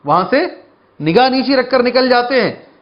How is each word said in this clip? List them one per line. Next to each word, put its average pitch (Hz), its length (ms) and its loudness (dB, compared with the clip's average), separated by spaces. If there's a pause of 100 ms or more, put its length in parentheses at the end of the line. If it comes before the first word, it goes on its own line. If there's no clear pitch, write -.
वहां 170 180 2
से 320 400 -4 (360)
निगाह 170 300 2
नीची 262 240 -2
रखकर 247 280 0
निकल 254 260 0
जाते 240 320 0
हैं। 165 260 -6 (160)